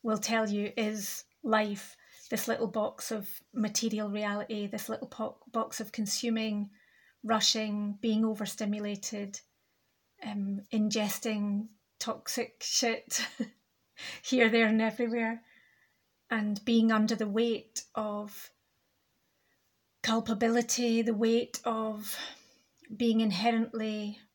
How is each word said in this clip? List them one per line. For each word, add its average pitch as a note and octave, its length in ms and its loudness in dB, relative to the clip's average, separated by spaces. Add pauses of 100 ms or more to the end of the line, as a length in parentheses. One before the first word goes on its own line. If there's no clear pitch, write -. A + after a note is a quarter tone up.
will A3 140 0
tell A3 320 0
you G#3 280 -2
is G#3+ 480 -4 (180)
life, G#3+ 540 0 (320)
this - 180 -2
little A3+ 200 0
box - 440 -4
of G3+ 160 -6 (260)
material G#3+ 560 -2
reality, G#3 580 -4
this G#3 200 -6
little A3 200 -6
po-, - 300 -8 (140)
box - 300 -4
of G#3 100 -8
consuming, A3 800 -2 (540)
rushing, G#3+ 760 2
being A3 240 4
overstimulated, G#3 1160 -4 (880)
um, G3+ 360 -2 (100)
ingesting G#3+ 960 0 (320)
toxic - 640 -6
shit - 640 0 (500)
<laughs> - 480 -16
here, A#3+ 260 6
there A3+ 180 6
and A3 140 4
everywhere, A3+ 600 0 (880)
and G#3 340 0
being A3+ 280 6
under A3 240 4
the A3 120 0
weight A3+ 560 0 (120)
of G#3 540 -6 (1500)
culpability, A3+ 1000 2
the A3+ 120 2
weight A3+ 520 2
of A3 520 -4 (760)
being A3+ 260 4
inherently G#3+ 1000 0 (160)